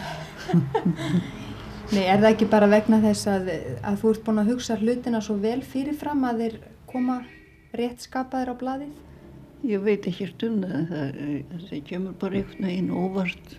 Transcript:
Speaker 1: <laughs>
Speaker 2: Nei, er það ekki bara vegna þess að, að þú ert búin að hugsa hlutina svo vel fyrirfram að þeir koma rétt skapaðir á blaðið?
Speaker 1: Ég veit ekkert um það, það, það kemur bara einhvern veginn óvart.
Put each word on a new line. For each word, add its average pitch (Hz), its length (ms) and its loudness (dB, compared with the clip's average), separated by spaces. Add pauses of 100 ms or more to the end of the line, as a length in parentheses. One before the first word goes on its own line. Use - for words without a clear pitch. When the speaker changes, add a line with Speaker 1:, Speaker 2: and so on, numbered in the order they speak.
(880)
Speaker 1:
<laughs> - 1040 -4
Speaker 2:
Nei, 196 80 4
er 185 160 6
það 220 140 8
ekki 214 180 4
bara 208 220 8
vegna 214 320 6
þess 208 280 2
að, 185 180 0 (360)
að 202 160 -2
þú 220 100 4
ert 220 140 -2
búin 214 160 2
að 208 100 4
hugsa 247 280 -2
hlutina 240 440 0
svo 214 200 -2
vel 240 200 0
fyrirfram 294 640 -2
að 233 140 -2
þeir 220 140 -4 (340)
koma 254 300 -2 (580)
rétt 240 260 -4
skapaðir 254 480 -4
á - 60 -8
blaðið? 269 380 -6 (720)
Speaker 1:
Ég 196 180 0
veit 202 240 2
ekkert 180 380 -6
um 226 160 0
það, 165 260 -2
það, 143 320 -4 (460)
það 147 240 -8
kemur 180 260 -6
bara 196 240 -2
einhvern - 260 -4
veginn 180 240 -2
óvart. 185 680 -2